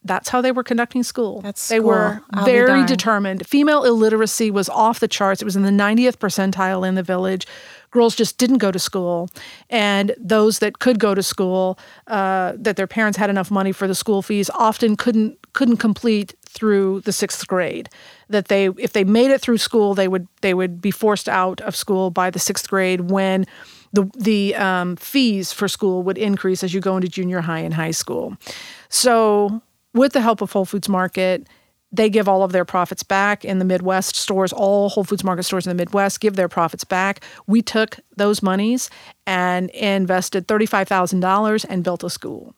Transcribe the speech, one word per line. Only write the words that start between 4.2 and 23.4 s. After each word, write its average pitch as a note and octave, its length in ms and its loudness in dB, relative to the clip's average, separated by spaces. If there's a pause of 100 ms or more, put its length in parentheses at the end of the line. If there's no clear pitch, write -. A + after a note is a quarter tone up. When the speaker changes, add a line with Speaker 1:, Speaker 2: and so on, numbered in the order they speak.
Speaker 1:
was G3 180 0
off A3+ 300 2
the A3+ 80 0
charts. G3 340 0
It - 40 -6
was G3 100 -2
in G3 80 2
the G3 80 2
ninetieth A3 480 2
percentile F#3+ 680 -2
in F#3 120 0
the F#3 80 -2
village. F#3 420 -2 (460)
Girls A#3 240 4
just - 200 -2
didn't B3+ 220 4
go G3+ 140 2
to F#3 80 -4
school. F3 500 -4 (400)
And G3+ 480 2
those G#3+ 400 2
that - 220 -2
could B3 180 4
go G3+ 160 2
to F#3+ 80 0
school, F#3 560 -2 (300)
uh, F#3+ 480 -2
that G#3 180 -2
their F#3+ 140 -2
parents G#3+ 280 0
had G3+ 140 2
enough G3 180 0
money G3 220 0
for F#3+ 160 -4
the F#3+ 80 0
school G3 280 0
fees, G3+ 280 -2
often A3 460 2
couldn't, A3 420 0 (140)
couldn't A#3+ 240 2
complete G#3+ 580 -2 (120)
through G3 560 0
the G3+ 100 -4
sixth - 340 -6
grade. - 420 -4 (400)
That G#3 200 -2
they, G3 300 2
if - 160 -6
they G3+ 100 2
made A#3 260 4
it C4+ 100 4
through A#3 180 0
school, G3+ 360 2
they F#3+ 140 2
would, F3+ 180 -2 (140)
they F#3+ 140 2
would F3+ 280 -2
be G3+ 80 0
forced G#3 380 0
out F#3 320 0
of G3+ 160 -8
school F#3 340 0
by F#3 180 0
the F3+ 120 -4
sixth - 280 -4
grade F#3 340 0
when F#3+ 440 0 (460)